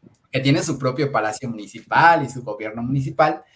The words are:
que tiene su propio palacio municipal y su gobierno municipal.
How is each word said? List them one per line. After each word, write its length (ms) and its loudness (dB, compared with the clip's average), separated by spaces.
que 80 -2
tiene 240 2
su 160 -4
propio 320 -2
palacio 380 -2
municipal 720 2
y 60 -6
su 140 -12
gobierno 380 -8
municipal. 640 0